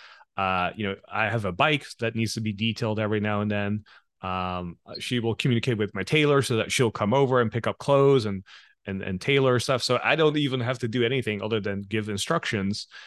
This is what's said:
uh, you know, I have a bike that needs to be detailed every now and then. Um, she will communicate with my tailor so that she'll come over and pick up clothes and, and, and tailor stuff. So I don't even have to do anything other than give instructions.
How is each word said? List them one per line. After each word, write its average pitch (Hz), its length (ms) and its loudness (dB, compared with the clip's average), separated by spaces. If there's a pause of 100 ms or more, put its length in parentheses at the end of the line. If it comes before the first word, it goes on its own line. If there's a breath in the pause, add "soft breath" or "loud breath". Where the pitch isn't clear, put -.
(380 loud breath)
uh, 92 400 0
you 104 100 -4
know, 98 80 -2 (160)
I 104 180 -2
have 104 180 -2
a 92 40 -2
bike 143 340 0 (140)
that 113 160 -2
needs 113 200 -2
to 110 60 -6
be 110 120 -4
detailed 107 480 -2
every 107 180 0
now 104 220 0
and 104 100 -2
then. 104 320 -2 (400 soft breath)
Um, 90 540 -6 (240)
she 123 180 -4
will 113 160 -2
communicate 117 440 2
with 104 180 -2
my 95 80 -2
tailor 147 360 4
so 113 180 0
that 104 120 -2
she'll 117 220 2
come 104 200 0
over 131 280 4
and 110 100 2
pick 113 160 -4
up 104 120 -4
clothes 139 480 4
and, 95 180 -6 (420 soft breath)
and, 95 160 -6
and 98 180 -4
tailor 135 380 4
stuff. 127 240 -2
So 123 180 0
I 123 140 2
don't 156 220 4
even 131 240 0
have 120 200 -4
to 123 80 -4
do 117 160 0
anything 113 380 -2
other 110 160 -2
than 101 240 -4
give 104 260 -4
instructions. 101 800 -2 (200 loud breath)